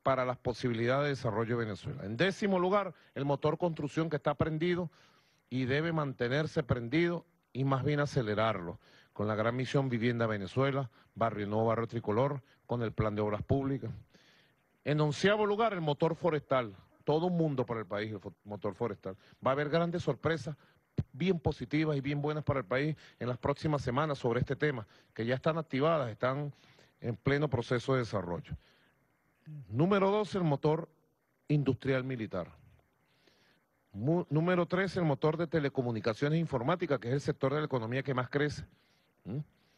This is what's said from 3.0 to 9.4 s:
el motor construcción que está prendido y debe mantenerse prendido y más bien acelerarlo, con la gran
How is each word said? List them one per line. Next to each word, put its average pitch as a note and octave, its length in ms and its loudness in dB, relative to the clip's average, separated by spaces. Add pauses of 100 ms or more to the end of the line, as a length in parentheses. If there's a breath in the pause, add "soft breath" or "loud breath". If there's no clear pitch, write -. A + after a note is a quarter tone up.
el C#3 100 -4
motor D3 340 2
construcción D#3+ 520 -2
que D#3 60 0
está D3 180 -2
prendido E3+ 560 0 (580 soft breath)
y B2+ 180 -2
debe D#3 260 0
mantenerse D3 720 0
prendido D#3 600 0 (280)
y C3 120 -2
más C3 200 2
bien D3 160 2
acelerarlo, G#2+ 800 0 (360 soft breath)
con G#2 120 -2
la G#2+ 80 0
gran A2 220 0